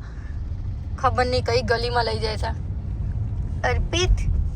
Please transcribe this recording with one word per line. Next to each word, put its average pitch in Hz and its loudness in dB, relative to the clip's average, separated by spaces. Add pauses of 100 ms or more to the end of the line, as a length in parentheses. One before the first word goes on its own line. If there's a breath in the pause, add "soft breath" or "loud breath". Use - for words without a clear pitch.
(960 loud breath)
ખબર - 2
નહીં 247 0
કઈ 240 2
ગલીમાં 240 2
લઈ 220 -2
જાય 214 -2
છે. 226 0 (1120)
અર્પિત, 330 2 (460)